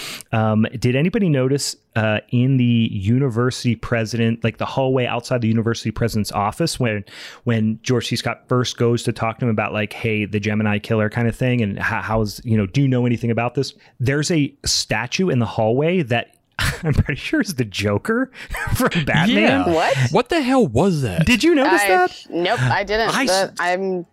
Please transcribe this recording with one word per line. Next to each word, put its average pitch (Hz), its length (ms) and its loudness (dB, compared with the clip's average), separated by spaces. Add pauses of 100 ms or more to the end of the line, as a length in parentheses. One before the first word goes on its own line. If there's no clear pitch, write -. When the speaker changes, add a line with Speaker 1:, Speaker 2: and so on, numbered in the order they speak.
(320)
Speaker 1:
Um, 110 340 2 (140)
did 120 160 0
anybody 180 340 2
notice, 135 460 0 (200)
uh, 110 260 0 (100)
in 127 260 4
the 120 340 4
university 117 840 0
president, 113 680 -2
like, 113 140 -2
the 107 80 -4
hallway 131 400 0
outside 120 360 -4
the 113 60 0
university 113 440 0
president's 110 400 -2
office, 107 480 -2
when, 107 260 -2 (380)
when 110 400 0
George 123 240 0
C. 120 80 -4
Scott - 340 -6
first 123 300 0
goes 120 240 2
to 127 80 -2
talk 113 260 -4
to 131 80 -2
him 117 60 2
about, 107 220 -2
like, 104 200 -4
"Hey, 107 320 -2
the 101 140 -2
Gemini 107 400 0
killer" 107 280 0
kind 117 200 -2
of 110 80 -2
thing, 123 260 0
and 98 160 -2
how, 95 240 -4
how's, 110 420 -2
you 110 140 0
know, 104 80 2
"Do 139 160 0
you 139 60 4
know 123 180 2
anything 117 240 0
about 117 240 -2
this?" - 220 -4 (240)
There's 139 320 0
a 151 200 0 (140)
statue 123 640 -2
in 143 80 0
the 117 80 2
hallway 139 560 0
that 117 340 -2 (240)
<laughs> - 240 -2
I'm 156 100 2
pretty - 260 0
sure - 220 -2
is 175 140 -4
the 123 100 -2
Joker 104 640 -2 (240)
<laughs> - 220 -4
from 202 300 0
Batman. 127 220 2 (400)
Speaker 2:
Yeah. 170 60 2
Speaker 3:
What? 160 240 2 (140)
Speaker 2:
What 208 180 2
the 339 120 2
hell 247 260 4
was 147 340 2
that? 131 240 0
Speaker 1:
Did 226 180 2
you 339 120 6
notice 320 260 4
Speaker 3:
I, 403 60 2
Speaker 1:
that? 370 420 2
Speaker 3:
nope, 175 320 0
I 143 220 0
didn't. 208 260 0
Speaker 1:
I 202 140 0
s- - 60 0
Speaker 3:
That, 190 300 0
I'm 180 540 -2